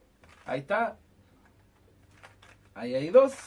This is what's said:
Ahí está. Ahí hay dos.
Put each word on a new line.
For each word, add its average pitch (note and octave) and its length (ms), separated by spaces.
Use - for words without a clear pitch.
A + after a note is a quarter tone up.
Ahí C#3 160
está. A3+ 360
Ahí B2 220
hay C#3+ 140
dos. C4+ 240